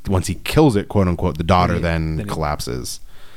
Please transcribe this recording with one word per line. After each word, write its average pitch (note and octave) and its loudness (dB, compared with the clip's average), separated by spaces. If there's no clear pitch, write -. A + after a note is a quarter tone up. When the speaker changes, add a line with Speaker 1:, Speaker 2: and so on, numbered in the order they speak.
Speaker 1:
once F#2+ 0
he F#2 -2
kills D3 4
it, G2 -2
quote G2 2
unquote, E2 0
the E2 -2
daughter F2+ 4
Speaker 2:
Then E2+ 0
he, D#2+ -2
Speaker 1:
then D#2+ 0
Speaker 2:
then - -4
he - -4
Speaker 1:
collapses. D2 -4